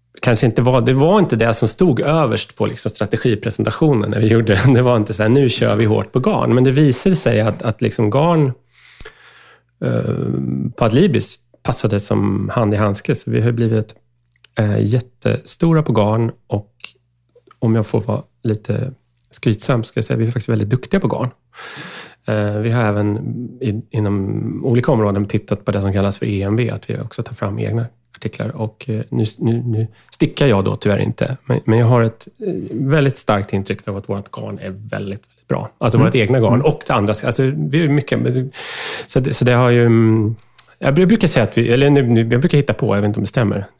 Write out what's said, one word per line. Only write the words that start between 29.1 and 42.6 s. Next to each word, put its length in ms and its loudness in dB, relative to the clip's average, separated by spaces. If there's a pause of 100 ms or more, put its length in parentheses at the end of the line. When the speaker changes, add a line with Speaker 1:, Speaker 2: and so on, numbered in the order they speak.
Speaker 1:
nu, 280 0
nu 200 -2 (240)
stickar 360 0
jag 180 4
då 120 -2
tyvärr 220 0
inte, 460 -2
men, 200 -2
men 140 2
jag 80 4
har 160 4
ett, 260 -4 (180)
eh, 80 -4 (320)
väldigt 300 2
starkt 360 -2
intryck 360 -6
av 80 -6
att 120 -10
vårt 220 -6
garn 280 -12
är 120 -12
väldigt, 220 -14
väldigt 300 -8 (260)
bra. 300 -4
Alltså 200 2
Speaker 2:
Mm. 80 6
Speaker 1:
vårt 80 2
egna 260 2
garn 140 4
Speaker 2:
Mm. 120 2
Speaker 1:
och 200 0
det 60 -2
andra. 220 0 (100)
Alltså 180 0
vi 420 -2
är 40 0
mycket, 320 0 (840)
så 140 0
det, 120 -2
så 120 0
det 80 4
har 180 4
ju, 160 4
mm, 500 4 (420)
jag 160 0
bru-, 120 4
brukar 220 4
säga 160 2
att 140 -2
vi, 140 2
eller 180 4
nu, 120 6
nu, 180 4
jag 200 2
brukar 180 2
hitta 160 0